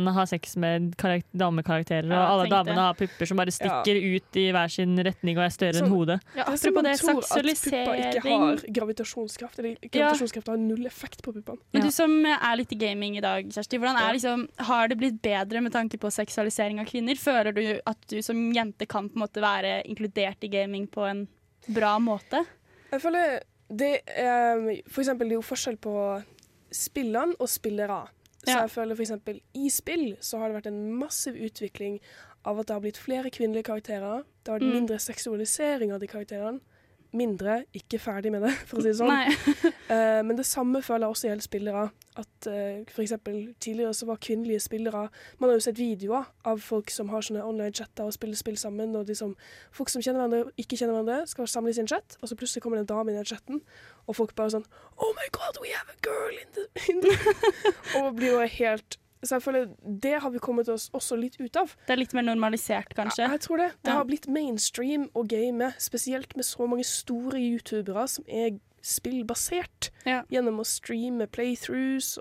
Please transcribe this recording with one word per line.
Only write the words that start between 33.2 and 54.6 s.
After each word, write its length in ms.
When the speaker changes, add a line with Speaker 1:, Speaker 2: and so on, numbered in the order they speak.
Speaker 3:
kvinnelige 360
karakterer. 580
Det 80
har 80
vært 120
Speaker 2:
Mm. 20
Speaker 3:
mindre 260
seksualisering 920
av 60
de 80
karakterene. 540
Mindre, 640
ikke 260
ferdig 320
med 120
det, 80
<laughs> 160
for 100
å 60
si 60
det 80
sånn. 100
Speaker 2:
Nei. 280
<laughs> 380
Speaker 3:
Eh, 320
men 160
det 80
samme 380
føler 240
jeg 20
også 200
gjelder 120
spillere. 500
At, 320
eh, 360
for 80
eksempel 580
tidligere 360
så 100
var 120
kvinnelige 440
spillere, 480
man 100
har 80
jo 40
sett 160
videoer 500
av 160
folk 300
som 180
har 120
sånne 220
online-chatter 600
og 80
spiller 220
spill 200
sammen, 400
og 120
de 80
som, 200
folk 180
som 100
kjenner 220
hverandre 240
og 140
ikke 180
kjenner 160
hverandre, 340
skal 200
samles 300
i 40
en 60
chat, 340
og 80
så 60
plutselig 260
kommer 160
det 40
en 60
dame 120
inn 60
i 80
den 20
chatten, 360
og 80
folk 200
bare 160
sånn, 140